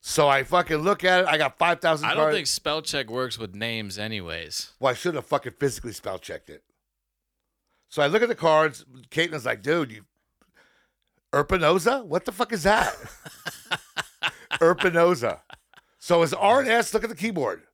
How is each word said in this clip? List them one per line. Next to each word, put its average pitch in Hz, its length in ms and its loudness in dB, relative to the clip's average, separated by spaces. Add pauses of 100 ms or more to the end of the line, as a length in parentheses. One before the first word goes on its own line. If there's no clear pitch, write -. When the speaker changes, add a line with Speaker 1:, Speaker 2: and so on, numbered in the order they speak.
Speaker 1:
So - 240 2
I 135 160 4
fucking 160 340 0
look 180 260 0
at 185 180 4
it. 185 60 2
I 151 100 2
got 147 220 0
five 170 200 2
thousand 156 280 0
Speaker 2:
I 165 80 2
don't 220 80 2
Speaker 1:
cards. 156 120 2
Speaker 2:
think 165 120 -2
spell 156 340 -2
check 143 280 -6
works 120 280 -4
with 107 160 -10
names 104 460 -6
anyways. 85 800 -8
Speaker 1:
Well, 131 100 2
I 123 60 0
should 175 180 -2
have 135 140 -6
fucking 131 320 -2
physically 127 320 -2
spell 98 260 -10
checked - 320 -14
it. 78 140 -20 (1200)
So - 140 -4
I 143 60 4
look 208 160 2
at 240 60 0
the 240 40 -2
cards. 156 500 2 (280)
Caitlin's 156 340 -2
like, 117 160 -2
"Dude, 143 300 0
you, 107 140 -20 (1300)
Urpinoza? 175 720 2
What 175 220 -6
the 247 60 -6
fuck 202 200 -4
is 190 120 -6
that?" 208 320 2 (760)
<laughs> - 800 -10
Urpinoza. 165 880 2 (580)
So 170 240 2
it's 156 100 0
R 202 280 4
and 262 80 -2
S. 226 260 0
Look 214 80 0
at 226 80 -6
the 220 40 -12
keyboard. 151 460 -4 (120)